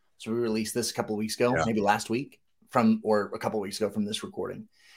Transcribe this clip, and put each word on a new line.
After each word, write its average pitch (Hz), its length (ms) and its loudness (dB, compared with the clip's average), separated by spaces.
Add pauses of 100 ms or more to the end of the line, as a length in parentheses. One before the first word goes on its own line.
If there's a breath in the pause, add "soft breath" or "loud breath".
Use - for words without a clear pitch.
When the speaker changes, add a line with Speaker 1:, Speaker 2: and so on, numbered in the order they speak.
(180)
Speaker 1:
So 110 140 -8
we 117 60 0
released 110 360 -2
this 113 160 0
a - 40 -8
couple 110 200 -2
of 104 40 -4
weeks 107 160 -4
ago, 123 220 4
Speaker 2:
Yeah. 80 100 2
Speaker 1:
maybe 107 140 2
last 104 300 2
week 127 300 -4 (300)
from, 113 320 4
or 104 320 2
a - 40 -6
couple 110 200 -2
of 101 40 -2
weeks 98 160 -8
ago 104 120 0
from 107 140 -2
this 107 180 -6
recording. 95 460 -8 (280 soft breath)